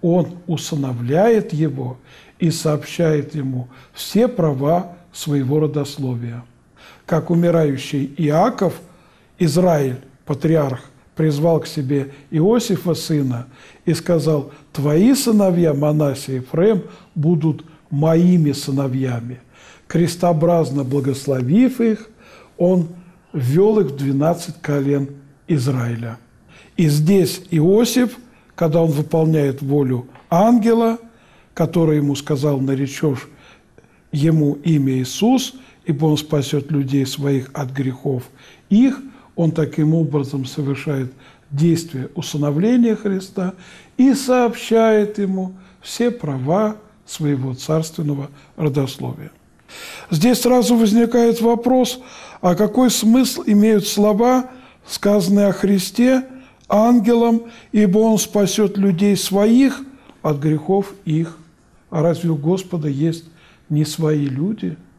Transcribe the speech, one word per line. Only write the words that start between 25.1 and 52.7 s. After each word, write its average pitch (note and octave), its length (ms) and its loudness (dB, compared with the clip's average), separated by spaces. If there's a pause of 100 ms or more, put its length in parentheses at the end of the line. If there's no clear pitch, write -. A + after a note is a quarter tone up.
Израиля. A#2+ 720 -4 (580)
И E3 120 2
здесь D#3 640 2
Иосиф, G#3 680 2 (400)
когда E3 260 2
он E3 80 2
выполняет D3+ 720 0
волю C3+ 460 -2 (220)
ангела, A3+ 680 2 (540)
который D#3+ 460 2
ему C#3+ 180 0
сказал: C#3 420 -2
«Наречешь C3+ 720 -2 (840)
ему D3+ 440 2 (100)
имя C#3 300 2
Иисус, G#3 600 -2 (300)
ибо D#3 220 -2
он D3+ 100 2
спасет D3 560 -4
людей C3+ 340 0
своих C#3 460 -4
от C3+ 180 -8
грехов C3 540 -6 (440)
их», B3+ 320 4 (360)
он E3 140 0
таким D#3 440 0
образом C#3+ 520 -2
совершает C3+ 640 -6 (380)
действие D3 640 -2
усыновления F#3 800 0
Христа F#3+ 600 -6 (420)
и C4 180 4
сообщает A3+ 1040 0
ему F#3+ 360 -4 (280)
все - 300 -2
права E3+ 640 -2 (280)
своего C3+ 500 -4
царственного D3+ 760 -4 (260)
родословия. C#3 760 -4 (760)
Здесь G3+ 320 2
сразу B3 360 4
возникает A#3 640 2
вопрос, A#3 600 2 (400)
а F3+ 140 2
какой G#3+ 360 2